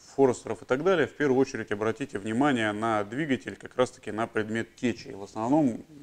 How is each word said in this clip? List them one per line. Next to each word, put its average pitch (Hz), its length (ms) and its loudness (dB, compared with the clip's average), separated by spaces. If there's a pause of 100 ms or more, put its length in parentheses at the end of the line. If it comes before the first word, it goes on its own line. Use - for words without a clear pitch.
(160)
Форестеров 120 460 2
и - 20 -18
так 131 180 0
далее, 170 240 4
в - 80 -10
первую 135 240 2
очередь 120 320 0
обратите 107 480 -2
внимание 110 540 2
на 107 320 0
двигатель, 123 520 -4
как - 200 -16
раз-таки - 340 -2
на 107 160 -4
предмет 110 480 -4
течи. - 340 -4
В 98 140 -12
основном, 117 600 0 (180)